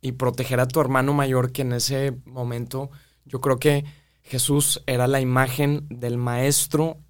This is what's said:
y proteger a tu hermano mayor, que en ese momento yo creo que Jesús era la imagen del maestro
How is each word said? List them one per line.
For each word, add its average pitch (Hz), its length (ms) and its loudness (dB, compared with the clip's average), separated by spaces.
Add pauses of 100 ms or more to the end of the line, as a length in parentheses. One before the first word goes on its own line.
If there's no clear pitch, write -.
y 131 120 -4
proteger 127 460 -2
a 127 80 2
tu 135 120 0
hermano 135 340 2
mayor, 131 380 2
que 131 120 -4
en 123 100 -2
ese 135 420 -2 (100)
momento 120 680 -8 (340)
yo 131 160 -8
creo 135 160 2
que 147 280 2 (360)
Jesús 143 640 0
era 123 220 2
la 135 120 2
imagen 135 720 0
del 120 280 -6
maestro 143 800 0 (120)